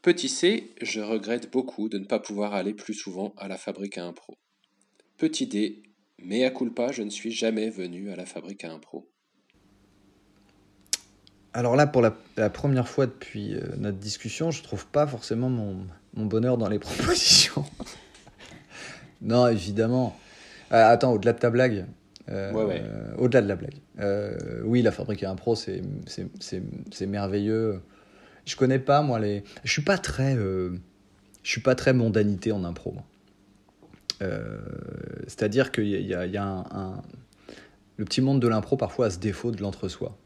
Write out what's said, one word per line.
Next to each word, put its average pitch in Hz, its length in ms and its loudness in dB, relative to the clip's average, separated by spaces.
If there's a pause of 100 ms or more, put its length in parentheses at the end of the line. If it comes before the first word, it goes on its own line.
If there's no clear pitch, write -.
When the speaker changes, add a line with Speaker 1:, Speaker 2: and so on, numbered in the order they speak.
Speaker 1:
Petit - 260 2
C, - 520 2
je 110 200 -4
regrette 110 500 -2
beaucoup 127 380 -2
de 104 100 -4
ne 98 60 -6
pas 104 160 0
pouvoir 104 340 -4
aller 98 200 -2
plus 104 200 -10
souvent 98 420 -8
à 98 120 -12
la 95 80 -8
Fabrique 98 420 -8
à 87 60 -6
Impro. - 300 -14 (840)
Petit 156 320 0
D, 104 340 -2 (420)
Mea 120 260 2
culpa, 127 420 -2
je 120 100 -6
ne 104 80 -6
suis 113 200 -8
jamais 113 380 0
venu 95 420 -8
à 90 60 -10
la 92 80 -10
Fabrique 98 400 -14
à 82 80 -10
Impro. - 360 -16 (2500)
Speaker 2:
Alors 120 240 2
là, 147 100 8
pour 135 160 4
la, 110 140 4 (200)
la 107 140 4
première 131 380 2
fois 135 180 2
depuis, 104 480 -8
euh, - 60 -4 (160)
notre 104 220 -2
discussion, 110 520 -4
je 147 120 -6
trouve - 240 -8
pas 147 200 4
forcément 123 440 -2
mon, 101 360 -2 (280)
mon 107 120 -2
bonheur 120 300 4
dans 110 120 2
les 104 100 0
<laughs> - 20 -2
propositions. - 840 0 (1600)
Non, 123 280 4
évidemment. 113 680 0 (540)
Euh, 113 180 10
attends, 120 220 6
au-delà 113 200 4
de 117 60 0
ta 120 120 4
blague, 117 360 2 (420)
euh, 98 240 -6
Speaker 1:
Ouais, 110 120 0
ouais. 90 180 -2 (360)
Speaker 2:
au-delà 123 240 6
de 101 60 2
la 98 80 0
blague, - 200 -10 (240)
euh, 101 640 -2
oui, 117 180 4
la 107 100 6
Fabrique 98 300 -4
à 95 80 -2
Impro, 104 240 0
c'est, 95 280 -6 (240)
c'est, - 200 -10 (140)
c'est, 92 220 -8 (300)
c'est 98 140 -6
merveilleux. 101 760 0 (680)
Je - 100 -8
connais 131 220 4
pas, 143 240 4
moi, 127 160 2
les, 104 260 0 (200)
je 123 60 -2
suis 151 120 0
pas 196 160 4
très, 135 360 0
euh, 95 420 0 (680)
je - 80 -6
suis - 100 -2
pas 127 140 6
très 131 180 4
mondanité 107 600 4
en 98 120 0
impro, 85 280 -6
moi. - 120 -12 (1160)
Euh, 55 360 -6 (680)
c'est-à-dire 110 460 2
qu'il 107 160 2
y 101 60 2
a, 95 40 0
il 98 80 -2
y 95 80 -2
a, 90 120 -2
il 90 60 -4
y 101 60 -2
a 101 60 -2
un, 95 260 -4
un, 95 320 -8 (960)
le 110 80 -2
petit 127 160 0
monde 135 180 4
de 120 80 6
l'impro, 110 280 2
parfois, - 300 0
a 101 40 2
ce 87 80 -6
défaut 104 320 -2
de 101 100 -6
l'entre-soi. 92 640 -6